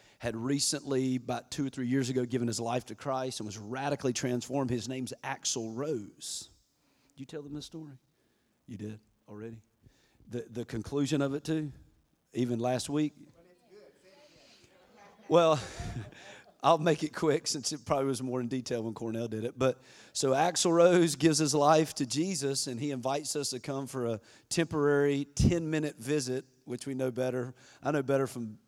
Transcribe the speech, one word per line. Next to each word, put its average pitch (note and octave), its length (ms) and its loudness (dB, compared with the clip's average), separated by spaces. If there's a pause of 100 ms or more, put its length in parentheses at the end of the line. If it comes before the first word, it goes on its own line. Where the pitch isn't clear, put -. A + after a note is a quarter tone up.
(200)
had A#2 160 -4
recently, C3 840 0
about A#2+ 340 -6
two C#3+ 140 -2
or C3+ 40 -4
three B2+ 180 -4
years C3 220 2
ago, B2+ 160 0
given A#2+ 220 0
his A2 120 -2
life A#2 280 -2
to A2 80 -12
Christ C3 440 -6
and G#2+ 80 -8
was G2+ 100 -10
radically C3 560 -2
transformed. B2 560 -2
His A2+ 180 -2
name's C3 260 -6 (100)
Axl A#2 520 -6
Rose. B2+ 760 -8 (640)
Did - 80 -18
you C3+ 40 -12
tell D3+ 160 -12
them C#3+ 120 -12
this D3 120 -10
story? D#3 280 -14 (760)
You G2 100 -12
did G#2+ 220 -10 (280)
already? A2 340 -14 (680)
The, A#2 200 -6
the A#2 160 -8
conclusion C#3 560 -2
of C#3 120 0
it D3+ 100 -6
too? D#3 280 -4 (640)
Even A#2+ 260 0
last B2 300 -2
week? D3 240 -2 (2250)
Well, D#3+ 360 6
<laughs> - 60 -12 (920)
I'll D#3 160 6
make D#3 260 2
it D3+ 120 -6
quick D#3 320 2
since - 240 -4
it C3+ 140 -10
probably C#3 220 2
was B2+ 140 -2
more B2+ 200 -4
in A#2 80 -4
detail A#2+ 340 -4
when A2 100 -4
Cornell A2+ 360 -4
did A2 160 -4
it. B2+ 120 -6
But B2+ 240 2 (300)
so C3+ 200 2
Axl E3+ 420 4
Rose E3+ 420 8
gives D3 220 6
his D3+ 180 2
life D3+ 400 6
to C#3+ 100 0
Jesus, C#3 600 -2
and B2 100 -6
he D3 140 -4
invites C3+ 460 -2
us C#3 140 -2
to B2+ 100 -8
come C#3 260 -6
for B2 200 -2
a A2 120 -2 (300)
temporary C#3+ 840 2
ten-minute D#3 640 2
visit, C3 460 -2 (220)
which B2 200 -8
we C#3 80 -6
know C3 180 -2
better. B2+ 420 -2 (280)
I D3+ 100 -2
know C#3+ 120 0
better C3+ 240 2
from A2+ 300 -8 (100)